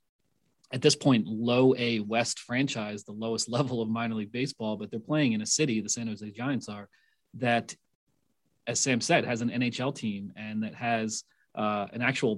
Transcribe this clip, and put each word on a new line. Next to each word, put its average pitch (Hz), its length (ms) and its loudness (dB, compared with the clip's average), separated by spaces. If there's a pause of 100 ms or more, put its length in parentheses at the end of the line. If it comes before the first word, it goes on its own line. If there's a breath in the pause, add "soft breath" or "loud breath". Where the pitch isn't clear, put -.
(720)
at 131 80 -6
this 147 160 6
point, 123 300 6
low 120 500 4
A 117 240 0
West 113 380 0
franchise, 113 640 -4
the 104 80 -14
lowest 110 360 -4
<laughs> 120 80 -2
level 127 260 0
of 110 80 -2
minor 113 240 0
league 107 180 -4
baseball, 113 460 -4
but 104 120 -8
they're 113 100 -6
playing 151 320 2
in 107 100 0
a 110 40 -6
city, 117 360 2
the 101 80 -6
San 117 160 -2
Jose 104 240 -8
Giants 117 400 -4
are, 104 180 -12 (460)
that, 117 400 0 (920)
as 120 140 -2
Sam 127 220 2
said, 143 240 4
has 117 160 -2
an 120 80 0
N 123 140 0
H 120 160 -2
L 131 120 0
team 101 420 -6
and 107 280 -6
that 110 120 -6
has, 113 500 -2 (320)
uh, 104 360 0
an 117 80 -6
actual 123 380 2